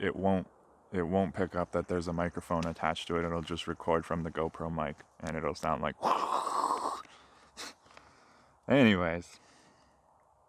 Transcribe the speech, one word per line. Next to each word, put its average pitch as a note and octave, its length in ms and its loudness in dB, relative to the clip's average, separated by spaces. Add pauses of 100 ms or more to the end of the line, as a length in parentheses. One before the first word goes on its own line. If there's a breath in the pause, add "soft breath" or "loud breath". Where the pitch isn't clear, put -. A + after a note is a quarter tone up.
It G2 140 0
won't, F#2+ 320 2 (440)
it F#2 120 0
won't F#2 320 2
pick F2+ 200 -2
up F2 180 -2
that F2 140 0
there's F2 200 -2
a E2+ 60 -2
microphone E2+ 520 -2
attached E2 440 -2
to E2+ 80 0
it. E2+ 80 0
It'll E2+ 160 -2
just E2 260 -6
record E2 380 0
from E2+ 180 -2
the D#2+ 80 -4
GoPro E2 420 -4
mic, D2+ 220 -4 (240)
and D#2+ 160 -6
it'll D2+ 180 -2
sound D#2 280 -2
like D2+ 200 -2
<laughs> - 40 -2 (2750 loud breath)
Anyways. F#2 680 6 (1080 soft breath)